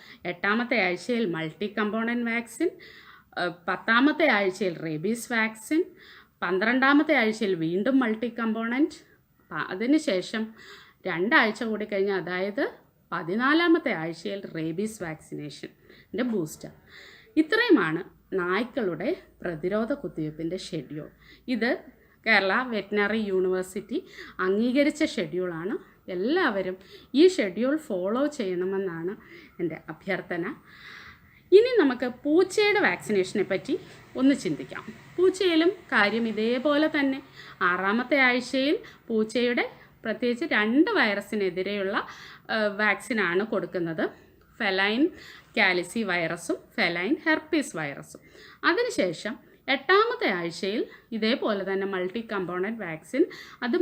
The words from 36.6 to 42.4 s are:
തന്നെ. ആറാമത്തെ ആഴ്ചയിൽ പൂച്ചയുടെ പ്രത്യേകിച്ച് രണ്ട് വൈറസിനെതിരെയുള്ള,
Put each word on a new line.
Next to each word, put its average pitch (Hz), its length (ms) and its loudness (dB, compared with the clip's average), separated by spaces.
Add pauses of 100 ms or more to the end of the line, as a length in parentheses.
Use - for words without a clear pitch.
തന്നെ. 277 300 0 (440)
ആറാമത്തെ 196 580 2
ആഴ്ചയിൽ 262 560 2 (300)
പൂച്ചയുടെ 240 580 0 (360)
പ്രത്യേകിച്ച് 240 440 -2
രണ്ട് 262 460 4
വൈറസിനെതിരെയുള്ള, 202 1080 0 (540)